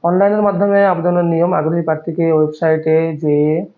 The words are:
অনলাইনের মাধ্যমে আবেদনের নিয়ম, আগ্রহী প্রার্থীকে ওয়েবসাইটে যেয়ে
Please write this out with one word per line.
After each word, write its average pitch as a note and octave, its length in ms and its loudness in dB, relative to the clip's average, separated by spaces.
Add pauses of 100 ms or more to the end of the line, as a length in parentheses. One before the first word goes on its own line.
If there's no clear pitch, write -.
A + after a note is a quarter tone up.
অনলাইনের G3+ 380 2
মাধ্যমে G3+ 440 2
আবেদনের F3 400 0
নিয়ম, E3+ 280 0
আগ্রহী E3 280 -2
প্রার্থীকে D#3+ 500 -2
ওয়েবসাইটে D#3+ 880 0
যেয়ে D3+ 480 0 (120)